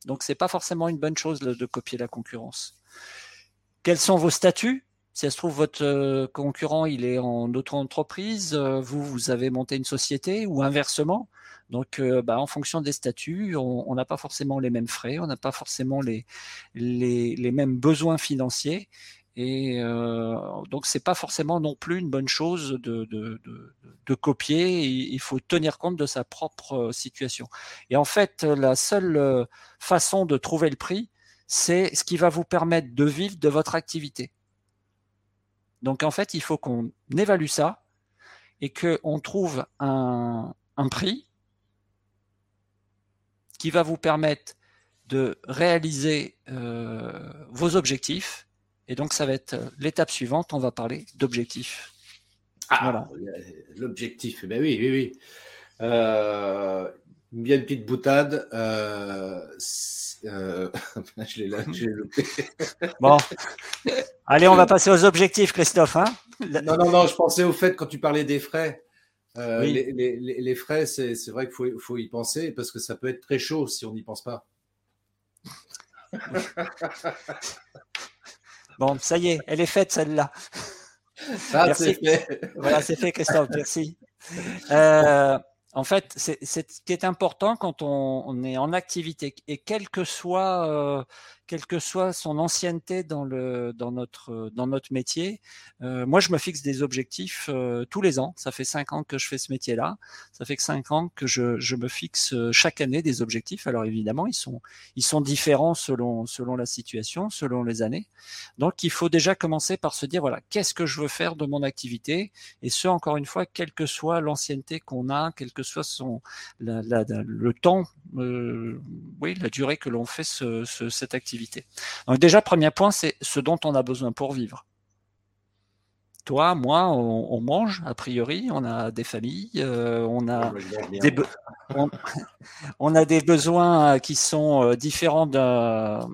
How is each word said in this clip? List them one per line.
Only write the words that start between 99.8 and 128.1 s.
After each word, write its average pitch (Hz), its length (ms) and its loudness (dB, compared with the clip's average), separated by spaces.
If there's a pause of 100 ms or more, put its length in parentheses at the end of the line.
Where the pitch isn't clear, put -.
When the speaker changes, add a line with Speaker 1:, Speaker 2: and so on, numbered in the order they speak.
Speaker 1:
Ça - 120 -14
fait 139 120 -6
que - 60 -4
cinq 143 300 -4
ans 165 220 0
que 139 120 -4
je, 120 320 0
je - 180 -2
me 123 120 -4
fixe, - 440 -4
euh, 117 200 0
chaque - 280 2
année 143 220 0
des 135 180 0
objectifs. 113 460 -6
Alors 120 180 -2
évidemment, 110 420 -2
ils 247 80 -4
sont, 123 280 -10 (340)
ils 127 80 -2
sont 151 160 2
différents 143 540 4
selon, 120 520 -2
selon 123 300 -6
la 123 80 -4
situation, 123 640 -6
selon 123 360 -4
les 113 180 -2
années. 131 260 -2 (480)
Donc, 156 260 -2
il 170 80 0
faut - 180 0
déjà 165 260 4
commencer 160 420 -2
par 151 180 -4
se - 120 -6
dire, 165 140 -2
voilà, 123 280 -2
qu'est-ce - 240 -2
que 170 140 -2
je 143 140 -4
veux 147 80 -2
faire 170 280 -4
de 151 80 -4
mon 143 180 -2
activité ? 139 720 -4 (300)
Et 127 80 -6
ce, - 180 0
encore 165 280 0
une 143 100 -4
fois, 180 180 -4
quelle 170 280 -8
que 156 140 -4
soit 165 340 -2
l'ancienneté 147 600 -4
qu'on 127 300 -6
a, 151 220 -2
quelle 127 200 -14
que 131 100 -10
soit 156 220 -8
son, 127 380 -8 (380)
la, 113 220 -4
la, 110 240 0
la, 110 200 -6
le 110 260 0
temps, 180 320 2 (320)
euh, 120 640 -6 (400)
oui, - 140 -4
la 180 160 -4
durée 135 260 -2
que - 140 -8
l'on 117 160 -2
fait 160 180 -8
ce, 117 400 -4
ce, 117 240 -8
cette - 260 -6
activité. 123 280 -8 (640)
Donc 131 120 6
déjà, 170 220 10
premier 156 300 6
point, 202 220 4
c'est - 280 -2
ce - 200 -4
dont 156 240 2
on 151 100 0
a 131 80 4
besoin 123 300 -4
pour 139 200 -4
vivre. 127 320 -8 (1600)
Toi, 156 300 4
moi, 156 320 4
on, 117 460 2
on 117 80 0
mange, 180 440 0
a 135 120 -8
priori, 131 560 -2